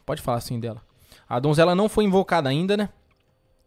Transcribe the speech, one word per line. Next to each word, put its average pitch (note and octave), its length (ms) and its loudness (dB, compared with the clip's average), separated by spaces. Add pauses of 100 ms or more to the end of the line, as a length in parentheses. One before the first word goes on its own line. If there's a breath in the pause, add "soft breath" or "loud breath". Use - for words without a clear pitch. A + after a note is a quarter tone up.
Pode D3+ 160 -6
falar A#2+ 160 -2
assim A#2 220 -8
dela. A2 200 -10 (480 soft breath)
A A#2+ 120 -4
donzela D#3 340 4
não G3+ 140 2
foi G#3+ 160 0
invocada F3+ 440 2
ainda, F3 280 0
né? G#3 120 -2 (800)